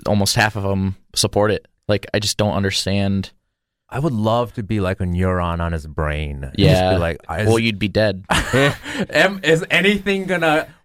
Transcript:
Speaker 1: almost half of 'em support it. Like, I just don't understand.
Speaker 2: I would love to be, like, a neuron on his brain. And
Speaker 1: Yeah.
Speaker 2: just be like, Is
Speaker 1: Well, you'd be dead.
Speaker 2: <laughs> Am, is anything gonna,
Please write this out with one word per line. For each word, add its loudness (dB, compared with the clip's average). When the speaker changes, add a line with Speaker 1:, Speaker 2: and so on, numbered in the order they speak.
Speaker 1:
almost 0
half 2
of -4
'em 0
support 2
it. -4
Like, 0
I 0
just -4
don't 2
understand. 0
Speaker 2:
I -6
would 0
love 0
to -8
be, -2
like, -2
a 0
neuron 0
on -2
his -6
brain. -4
And -12
Speaker 1:
Yeah. 6
Speaker 2:
just 4
be 0
like, -2
Is 0
Speaker 1:
Well, 4
you'd 0
be -2
dead. 0
Speaker 2:
<laughs> -4
Am, 0
is 2
anything 0
gonna, 0